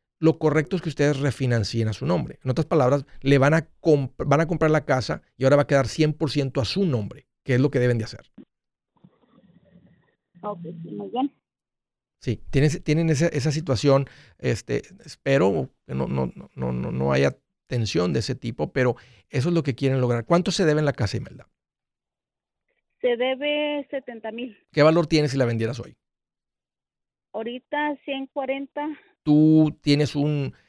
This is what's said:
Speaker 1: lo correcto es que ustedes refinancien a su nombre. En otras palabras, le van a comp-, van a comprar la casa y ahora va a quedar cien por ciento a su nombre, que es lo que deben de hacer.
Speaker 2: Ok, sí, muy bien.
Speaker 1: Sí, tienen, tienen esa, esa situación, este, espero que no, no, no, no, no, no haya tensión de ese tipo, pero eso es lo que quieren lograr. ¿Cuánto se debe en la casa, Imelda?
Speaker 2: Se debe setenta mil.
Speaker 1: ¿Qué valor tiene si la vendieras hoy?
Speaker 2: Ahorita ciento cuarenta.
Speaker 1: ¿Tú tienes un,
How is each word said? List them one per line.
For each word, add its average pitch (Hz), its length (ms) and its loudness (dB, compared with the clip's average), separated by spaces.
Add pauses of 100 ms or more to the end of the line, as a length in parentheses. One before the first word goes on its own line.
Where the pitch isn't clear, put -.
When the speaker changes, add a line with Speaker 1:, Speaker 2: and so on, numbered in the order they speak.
(200)
Speaker 1:
lo 160 200 2
correcto 156 380 0
es 160 40 -4
que - 60 -8
ustedes 143 320 0
refinancien 120 720 -2
a 107 40 -4
su - 120 -8
nombre. 170 400 -4
En 131 60 -2
otras 156 140 0
palabras, 139 400 2 (140)
le 139 200 4
van 143 140 4
a 160 140 0 (140)
comp-, 143 340 2
van 143 240 2
a 160 80 0
comprar 160 240 2
la 156 140 2
casa 147 360 -2 (140)
y 123 80 -8
ahora 135 140 6
va 143 60 4
a 139 40 -6
quedar 135 220 2
cien 151 240 0
por 156 180 -4
ciento 135 300 -2
a - 40 0
su 196 200 -2
nombre, 113 420 -4 (160)
que 131 120 0
es 123 40 4
lo 139 100 4
que 139 100 0
deben 123 180 2
de 107 80 -4
hacer. - 260 -18 (2000)
Speaker 2:
Ok, 202 200 -10
sí, 165 320 -12
muy 202 160 -10
bien. 254 240 -4 (880)
Speaker 1:
Sí, 110 200 -4 (100)
tienen, 139 200 2 (120)
tienen 160 260 0
esa, 156 180 2
esa 151 240 -2
situación, 139 560 2 (300)
este, 117 460 -4 (200)
espero 143 640 0 (160)
que 131 80 -12
no, 131 140 -4
no, 65 260 -2
no, - 220 -20
no, 64 160 -4
no, 62 220 -4
no 67 180 0
haya 139 260 0 (300)
tensión 143 460 -2
de 131 60 0
ese 123 160 -6
tipo, - 360 -8
pero 127 240 0 (340)
eso 135 200 -2
es 175 60 0
lo 165 80 0
que 131 120 -4
quieren 135 240 0
lograr. 120 240 0
¿Cuánto 175 280 0
se 196 120 0
debe 151 160 4
en 151 60 0
la 143 80 0
casa, - 240 -4
Imelda? - 320 -14 (1500)
Speaker 2:
Se 240 160 0
debe 294 720 -4
setenta 240 420 -12
mil. 233 260 -12 (140)
Speaker 1:
¿Qué 147 120 4
valor 160 240 4
tiene 151 200 2
si 131 80 -4
la 135 80 2
vendieras 113 380 -2
hoy? - 160 -16 (1400)
Speaker 2:
Ahorita 254 720 -6
ciento 269 260 -8
cuarenta. 277 560 -6 (360)
Speaker 1:
¿Tú 156 580 6
tienes 147 360 2
un, 143 360 -2 (160)